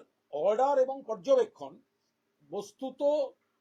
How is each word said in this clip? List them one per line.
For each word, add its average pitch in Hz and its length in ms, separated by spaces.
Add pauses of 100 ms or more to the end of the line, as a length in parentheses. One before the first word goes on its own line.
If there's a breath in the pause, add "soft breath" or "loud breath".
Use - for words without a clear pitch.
(320)
অর্ডার 214 480
এবং 269 280
পর্যবেক্ষণ 202 680 (760)
বস্তুত 262 800 (320)